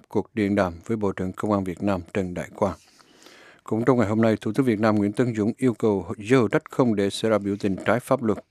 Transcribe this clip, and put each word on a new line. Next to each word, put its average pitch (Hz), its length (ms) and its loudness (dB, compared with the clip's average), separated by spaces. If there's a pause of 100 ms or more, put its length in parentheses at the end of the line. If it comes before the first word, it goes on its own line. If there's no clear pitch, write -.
cuộc - 260 -4
điện 101 200 0
đàm 92 180 2 (140)
với 113 100 -2
Bộ 101 160 -2
trưởng 92 200 -6
Công 107 200 -4
an 98 120 0
Việt 90 180 -6
Nam 98 180 0 (140)
Trần 92 200 -4
Đại 85 200 -8
Quang. 92 220 -2 (880)
Cũng 110 200 -2
trong 127 140 4
ngày 104 100 2
hôm 110 140 2
nay, 110 180 4
Thủ 110 120 -6
tướng 135 140 0
Việt 107 140 2
Nam 110 160 2
Nguyễn 101 160 2
Tấn 123 220 0
Dũng 110 220 0
yêu 123 180 0
cầu 101 400 -2 (160)
dơ 123 200 6
đất - 200 -2
không 123 240 2
để 98 160 2
xảy 113 200 -2
ra 107 80 4
biểu 101 180 -2
tình 98 280 -2
trái 110 160 2
pháp 131 220 0
luật 107 160 0 (120)